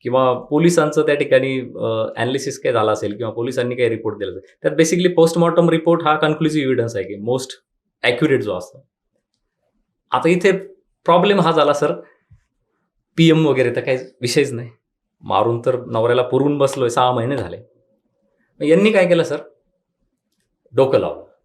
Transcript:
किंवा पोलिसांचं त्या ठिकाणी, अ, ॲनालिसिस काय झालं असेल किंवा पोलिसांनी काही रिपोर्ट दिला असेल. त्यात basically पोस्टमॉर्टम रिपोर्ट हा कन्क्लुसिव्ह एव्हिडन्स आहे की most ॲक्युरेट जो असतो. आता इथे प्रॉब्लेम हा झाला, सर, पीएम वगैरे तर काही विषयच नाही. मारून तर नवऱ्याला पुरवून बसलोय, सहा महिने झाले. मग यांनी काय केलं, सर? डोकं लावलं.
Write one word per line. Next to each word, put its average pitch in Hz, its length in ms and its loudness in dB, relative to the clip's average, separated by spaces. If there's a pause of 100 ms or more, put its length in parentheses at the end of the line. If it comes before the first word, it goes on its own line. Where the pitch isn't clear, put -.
किंवा 127 320 2
पोलिसांचं 160 680 2
त्या 147 120 2
ठिकाणी, 135 460 0
अ, 113 560 -6
ॲनालिसिस 127 440 -4
काय 131 120 -2
झालं 107 200 2
असेल 104 240 -4
किंवा 113 160 -8
पोलिसांनी 123 420 -4
काही 123 140 0
रिपोर्ट 107 300 -4
दिला 98 120 -8
असेल. - 320 -18
त्यात 151 120 -2
basically 175 400 2
पोस्टमॉर्टम 170 540 4
रिपोर्ट 165 340 2
हा 151 140 2
कन्क्लुसिव्ह 151 460 0
एव्हिडन्स 120 340 -2
आहे 95 80 -4
की 92 100 -10
most 117 340 -4 (540)
ॲक्युरेट 123 400 0
जो 98 140 -6
असतो. - 300 -16 (1200)
आता 127 180 0
इथे 180 240 2 (520)
प्रॉब्लेम 180 360 4
हा 165 120 2
झाला, 147 200 2
सर, 147 200 0 (1200)
पीएम 160 300 6
वगैरे 131 300 2
तर - 40 -2
काही 131 180 -2 (220)
विषयच 123 320 0
नाही. 120 180 -12 (500)
मारून 107 460 0
तर 123 200 -2
नवऱ्याला 117 360 0
पुरवून 139 360 0
बसलोय, 135 300 0
सहा 127 240 0
महिने 123 240 -4
झाले. 87 200 -10 (1040)
मग 147 60 -4
यांनी 196 260 4
काय 190 140 4
केलं, 170 160 2
सर? 143 140 -4 (1400)
डोकं 131 260 2
लावलं. 80 260 -4 (200)